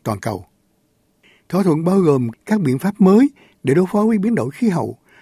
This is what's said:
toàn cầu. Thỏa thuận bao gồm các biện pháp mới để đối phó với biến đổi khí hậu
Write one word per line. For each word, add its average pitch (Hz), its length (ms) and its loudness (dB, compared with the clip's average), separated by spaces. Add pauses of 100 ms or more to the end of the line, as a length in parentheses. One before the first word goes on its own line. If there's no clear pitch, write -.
toàn 104 160 -6
cầu. 95 260 -8 (1040)
Thỏa 190 140 -2
thuận 160 200 0
bao 190 160 2
gồm 139 280 2 (180)
các 214 160 -2
biện 135 180 -2
pháp 202 220 -4
mới 208 280 6 (340)
để 135 100 0
đối 180 180 2
phó 214 140 0
với 226 120 0
biến 214 180 -2
đổi 131 160 -4
khí 233 180 -2
hậu 120 280 -4 (240)